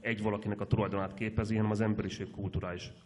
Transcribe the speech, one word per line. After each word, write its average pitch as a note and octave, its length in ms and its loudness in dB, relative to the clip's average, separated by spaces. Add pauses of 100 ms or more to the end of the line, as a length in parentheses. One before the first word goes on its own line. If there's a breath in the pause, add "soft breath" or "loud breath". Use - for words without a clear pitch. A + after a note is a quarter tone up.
egy A2+ 220 -2
valakinek G#2 380 0
a G2+ 60 -4
tulajdonát G2 480 2
képezi, A2 420 0
hanem G#2+ 140 4
az G#2 100 2
emberiség G#2 500 0
kulturális F2+ 640 -4 (140)